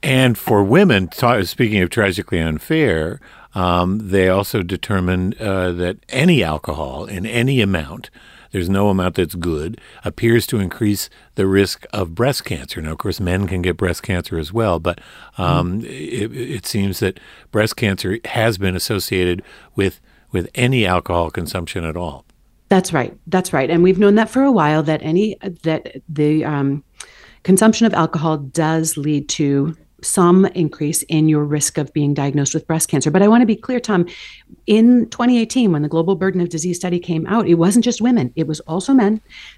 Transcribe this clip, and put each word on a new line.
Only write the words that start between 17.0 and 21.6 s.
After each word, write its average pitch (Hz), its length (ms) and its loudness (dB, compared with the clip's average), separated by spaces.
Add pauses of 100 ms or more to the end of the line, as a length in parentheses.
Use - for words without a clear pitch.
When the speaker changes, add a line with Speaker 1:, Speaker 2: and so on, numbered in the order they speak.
Speaker 1:
that 95 180 -2 (320)
breast 92 260 -2
cancer 98 500 -2
has 110 320 0
been 92 180 -2
associated 92 680 -2 (320)
with, 98 260 -2 (320)
with - 220 -4
any 123 300 2
alcohol 87 460 0
consumption 87 520 -6